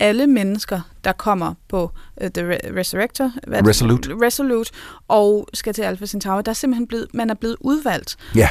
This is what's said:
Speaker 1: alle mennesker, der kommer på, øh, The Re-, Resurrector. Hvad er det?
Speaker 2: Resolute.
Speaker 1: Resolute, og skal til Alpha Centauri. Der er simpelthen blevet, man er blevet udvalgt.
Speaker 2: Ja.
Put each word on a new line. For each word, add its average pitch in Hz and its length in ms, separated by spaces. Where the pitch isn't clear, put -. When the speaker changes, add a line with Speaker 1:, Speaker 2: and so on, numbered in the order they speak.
Speaker 1:
alle 214 260
mennesker, 202 540
der 190 80
kommer 175 420
på, 180 220
øh, 185 100
The 175 240
Re-, - 220
Resurrector. 220 560
Hvad 107 120
er 98 40
det? 104 60
Speaker 2:
Resolute. 117 540
Speaker 1:
Resolute, 240 480
og 208 460
skal 214 200
til 214 80
Alpha 190 240
Centauri. 202 380
Der 220 60
er 226 40
simpelthen 240 320
blevet, 226 280
man 226 160
er 214 40
blevet 226 260
udvalgt. 262 560
Speaker 2:
Ja. - 160